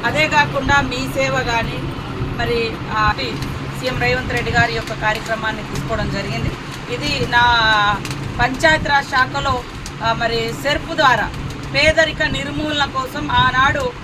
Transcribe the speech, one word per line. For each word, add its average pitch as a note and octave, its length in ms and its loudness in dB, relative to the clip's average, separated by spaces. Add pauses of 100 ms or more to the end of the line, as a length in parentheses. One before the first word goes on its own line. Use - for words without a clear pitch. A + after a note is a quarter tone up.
అదే C#4+ 200 2
కాకుండా C#4+ 540 2
మీ B3+ 200 -4 (160)
సేవ C4+ 180 0 (140)
కానీ, A#3 280 -2 (640)
మరి, A#3 180 0 (400)
ఆ, A3 40 2 (800)
సీఎం B3+ 200 -2
రేవంత్ B3 340 0
రెడ్డి A#3 180 -2
గారి A#3 220 2
యొక్క A3+ 280 -4
కార్యక్రమాన్ని A3 640 -2
తీసుకోవడం G#3+ 460 -4
జరిగింది. G#3 420 -2 (420)
ఇది D4 180 -2 (200)
నా A#3+ 120 6 (1000)
పంచాయత్ D#4 460 4
రాజ్ C#4 200 2
శాఖలో, C4+ 480 0 (480)
ఆ, A3+ 100 2
మరి A3+ 260 0 (240)
సెర్ప్ D4 280 -2 (100)
ద్వారా A#3+ 280 6 (460)
పేదరిక D#4 480 4
నిర్మూలన C#4+ 600 -2
కోసం C4+ 460 -4
ఆనాడు B3+ 520 4 (200)